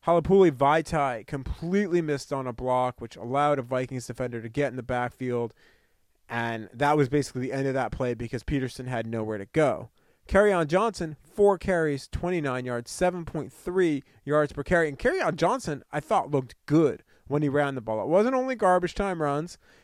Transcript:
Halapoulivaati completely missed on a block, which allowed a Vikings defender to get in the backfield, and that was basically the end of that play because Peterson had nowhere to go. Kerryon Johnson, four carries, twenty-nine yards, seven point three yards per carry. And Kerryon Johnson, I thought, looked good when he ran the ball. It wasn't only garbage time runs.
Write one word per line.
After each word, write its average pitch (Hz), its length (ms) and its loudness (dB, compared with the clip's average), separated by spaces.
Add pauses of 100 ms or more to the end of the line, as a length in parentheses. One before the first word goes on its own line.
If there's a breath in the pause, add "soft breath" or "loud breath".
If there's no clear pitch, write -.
Halapoulivaati 151 1200 4
completely 170 800 -2
missed 147 280 -4
on 135 140 -4
a 123 80 -6
block, 127 480 -2
which 117 140 -14
allowed 143 420 0
a 127 60 -4
Vikings 127 420 -4
defender 120 380 -8
to 117 60 -10
get 139 200 -2
in 123 60 -12
the 127 80 -8
backfield, 123 720 -4 (720 soft breath)
and 117 420 -6
that 143 240 2
was 139 140 4
basically 131 320 -2
the 131 100 -4
end 135 160 -2
of 135 60 -2
that 127 180 -2
play 123 220 -2
because 117 300 -8
Peterson 131 420 -4
had 120 200 -4
nowhere 110 320 -4
to 98 100 -10
go. 131 420 0 (400)
Kerryon 196 380 4
Johnson, 180 540 -2
four 202 360 4
carries, 160 500 0
twenty-nine 147 560 -2
yards, 123 260 -6
seven 180 360 -2
point 147 260 -8
three 175 520 0 (200 soft breath)
yards 147 300 0
per 143 100 -8
carry. 170 240 2
And 139 100 -8
Kerryon 262 380 0
Johnson, 165 560 0
I 151 80 -2
thought, 151 320 0
looked 135 240 -2 (120)
good 147 360 4 (240 soft breath)
when 147 140 0
he 147 80 2
ran 143 260 0
the 123 60 -6
ball. 110 200 -2
It 104 60 -4
wasn't 214 280 4
only 254 200 -2
garbage 180 380 2
time 190 280 -4
runs. 147 360 -2 (260 soft breath)